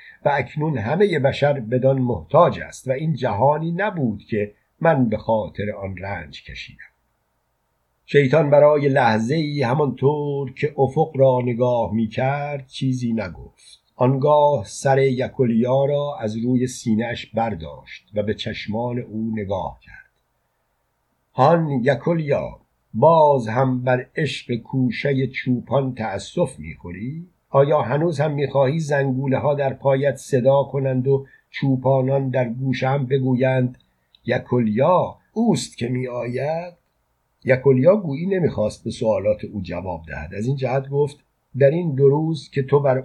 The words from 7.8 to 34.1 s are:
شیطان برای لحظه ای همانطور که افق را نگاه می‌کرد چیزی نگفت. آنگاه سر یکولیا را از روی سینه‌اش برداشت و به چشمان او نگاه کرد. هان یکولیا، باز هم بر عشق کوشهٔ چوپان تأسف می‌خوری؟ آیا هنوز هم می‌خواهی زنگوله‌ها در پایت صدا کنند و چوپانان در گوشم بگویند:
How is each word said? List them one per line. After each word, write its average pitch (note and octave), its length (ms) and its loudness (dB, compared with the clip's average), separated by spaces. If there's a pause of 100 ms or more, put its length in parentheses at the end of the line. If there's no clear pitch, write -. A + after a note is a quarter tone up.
شیطان C#3+ 440 4
برای D3 400 6
لحظه A#2+ 460 2
ای D3 260 -2
همانطور C#3+ 920 0
که D3 240 -4
افق C#3+ 380 0
را C3 260 4
نگاه A#2+ 520 0
می‌کرد C3+ 720 -4
چیزی B2 460 -4
نگفت. E2 680 -10 (120)
آنگاه C#3+ 680 2
سر C3+ 340 0
یکولیا B2 840 0
را C#3+ 340 -4
از A2 180 -6
روی B2 300 0
سینه‌اش A#2 580 -4
برداشت E2+ 880 -8
و G#2+ 80 -2
به G#2 100 -4
چشمان A2+ 680 -6
او A2 340 -6
نگاه G2 480 -6
کرد. - 280 -20 (1200)
هان D#3 360 4
یکولیا، C3+ 880 -2 (360)
باز C#3+ 520 4
هم B2+ 360 0
بر B2+ 220 0 (100)
عشق C3 400 -4
کوشهٔ C3 720 -2
چوپان B2+ 680 -2
تأسف A2+ 640 -6
می‌خوری؟ A#2 680 -12 (220)
آیا D3 320 4
هنوز D3 380 0
هم D3+ 120 0
می‌خواهی C#3+ 480 0
زنگوله‌ها C#3 720 0
در C#3 200 -2
پایت C3+ 420 0
صدا C3+ 480 2
کنند C3+ 440 -2
و C3+ 180 2 (240)
چوپانان C3+ 800 0
در B2 200 -2
گوشم C3 560 -2
بگویند: B2+ 720 0 (480)